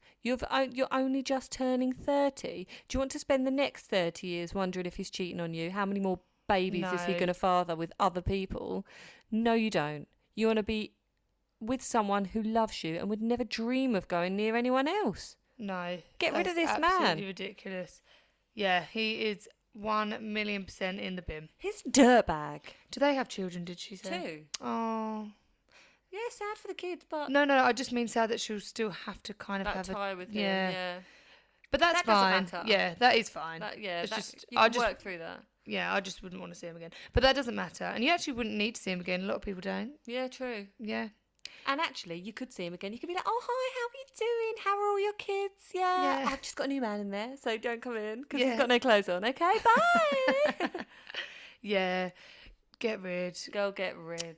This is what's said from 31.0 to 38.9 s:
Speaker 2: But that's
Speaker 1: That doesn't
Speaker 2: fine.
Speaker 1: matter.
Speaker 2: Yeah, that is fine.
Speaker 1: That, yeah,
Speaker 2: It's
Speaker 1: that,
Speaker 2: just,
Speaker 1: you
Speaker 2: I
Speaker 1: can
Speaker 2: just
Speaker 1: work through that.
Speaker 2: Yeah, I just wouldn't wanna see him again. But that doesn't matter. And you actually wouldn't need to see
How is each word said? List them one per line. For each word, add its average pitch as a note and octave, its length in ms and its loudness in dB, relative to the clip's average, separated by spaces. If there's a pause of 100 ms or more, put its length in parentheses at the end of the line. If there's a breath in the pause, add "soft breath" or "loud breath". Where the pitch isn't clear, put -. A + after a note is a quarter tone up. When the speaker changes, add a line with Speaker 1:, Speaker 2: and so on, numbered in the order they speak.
Speaker 2:
But - 80 2
that's E4+ 240 4
Speaker 1:
That - 20 -2
doesn't G#3 180 8 (280)
Speaker 2:
fine. F3+ 100 -6
Speaker 1:
matter. A3 80 -6
Speaker 2:
Yeah, F#3 300 4
that A#3+ 160 8
is A3+ 140 2
fine. E3 320 -8
Speaker 1:
That, - 180 -10
yeah, F3 220 -4
Speaker 2:
It's G3 100 -4
Speaker 1:
that, A3 60 -2
Speaker 2:
just, - 340 -10
Speaker 1:
you A#3+ 80 2
Speaker 2:
I A3 60 8
Speaker 1:
can A#3 80 4
Speaker 2:
just B3 120 2
Speaker 1:
work G3+ 140 -2
through F#3 200 -10
that. E3+ 240 -12 (220)
Speaker 2:
Yeah, F#3 260 -4
I G3 100 2
just F#3+ 200 -12
wouldn't F#3 180 -14
wanna F3+ 140 -14
see F3 140 -14
him E3+ 80 -12
again. E3 160 -16 (220 loud breath)
But A#3+ 100 6
that C4 120 8
doesn't A#3 200 -2
matter. F#3 300 -6
And G3+ 180 -2
you D4+ 80 4
actually D#4 220 0
wouldn't A3+ 220 -2
need G#3+ 200 0
to - 60 -8
see F#3+ 100 -4